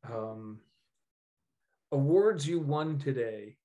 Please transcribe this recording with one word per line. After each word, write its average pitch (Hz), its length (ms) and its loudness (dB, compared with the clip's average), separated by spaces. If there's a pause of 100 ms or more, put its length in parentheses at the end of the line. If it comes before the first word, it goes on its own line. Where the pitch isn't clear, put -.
Um, 110 560 -10 (1300)
awards 160 520 4
you 170 140 0
won 151 400 -2
today 113 640 -4